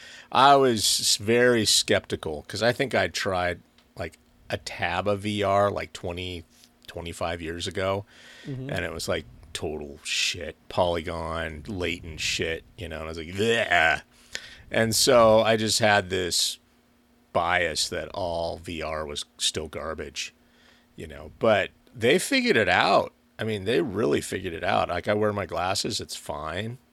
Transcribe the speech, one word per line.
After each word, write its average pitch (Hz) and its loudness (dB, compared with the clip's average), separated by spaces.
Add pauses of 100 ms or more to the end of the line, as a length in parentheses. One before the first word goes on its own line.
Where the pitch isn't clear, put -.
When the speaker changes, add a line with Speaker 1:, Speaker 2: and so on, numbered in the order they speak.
(320)
Speaker 1:
I 139 8
was 123 4
s-, - 0
very 117 4
skeptical - 0
'cause 101 -4
I 120 4
think 127 -2
I 98 2
tried, 90 -2 (340)
like, - -10 (300)
a - -4
tab 90 -4
of 101 0
V 104 -4
R, 101 4
like, - -8
twenty, 90 -8 (420)
twenty-five 85 -6
years 85 -8
ago, 98 -4 (420)
Speaker 2:
Mm-hmm. 131 -10
Speaker 1:
and 90 -4
it 82 -8
was, 82 -8
like, 87 -4 (260)
total 73 -8
shit, - -4 (140)
polygon, 82 -2
latent 85 -6
shit, - -4 (140)
you 85 -12
know, 78 -10
and 80 -10
I 80 -10
was 80 -10
like, 82 -10
"Bleh." 87 2 (720)
And 113 2
so 113 8
I 110 4
just 107 0
had 101 4
this 90 -2 (760)
bias 85 0
that 80 -6
all 85 -4
V 85 -10
R 78 -6
was 73 -8 (140)
still - -2
garbage, 78 -10 (600)
you - -12
know, 73 -16
but 101 4 (220)
they 123 2
figured 247 2
it 101 4
out. 117 4 (280)
I - -4
mean, 110 -4
they - 2
really 143 0
figured 95 -8
it 82 -8
out. 98 0
Like, 87 -4
I 104 2
wear 104 0
my 101 -4
glasses, 87 -4
it's 85 -12
fine, 82 -8 (140)